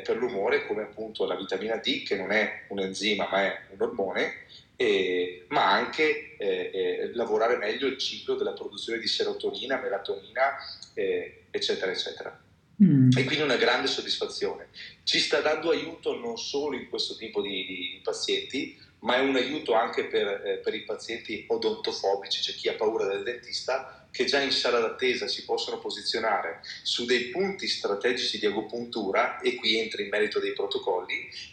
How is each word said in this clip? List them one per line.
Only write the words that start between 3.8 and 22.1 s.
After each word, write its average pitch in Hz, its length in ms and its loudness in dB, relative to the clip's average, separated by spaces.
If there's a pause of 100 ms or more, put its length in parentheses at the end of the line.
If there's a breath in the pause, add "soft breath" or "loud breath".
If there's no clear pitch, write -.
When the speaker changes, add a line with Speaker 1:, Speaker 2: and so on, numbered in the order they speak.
Speaker 1:
ormone, 117 640 -2 (300 loud breath)
e, 92 720 2
ma 95 240 4
anche, 143 640 2
eh, 92 360 0
eh, 92 420 0
lavorare 117 420 2
meglio 127 320 0
il - 100 -2
ciclo - 380 -2
della 101 160 0
produzione - 480 -6
di - 80 -4
serotonina, 110 720 -2
melatonina, 120 760 -2 (400 loud breath)
eh, 92 560 -4
eccetera, 95 400 -2
eccetera. - 500 -8 (440)
Speaker 2:
Mm. 139 320 10
Speaker 1:
E - 80 4
quindi 151 180 0
una 135 140 4
grande 123 320 4
soddisfazione. - 800 -4 (340 loud breath)
Ci - 160 2
sta 160 220 2
dando 156 300 2
aiuto 147 460 -2
non 117 220 -6
solo 143 380 -2
in 117 120 -10
questo - 280 -4
tipo 104 260 -4
di, 98 240 -4
di 92 360 -8
pazienti, - 760 -2 (220 loud breath)
ma 120 160 2
è 127 40 4
un 135 160 4
aiuto 135 380 0
anche 120 300 2
per, 107 220 0
eh, 98 320 -2
per 107 160 -2
i 107 100 -8
pazienti - 640 -8
odontofobici, 107 960 0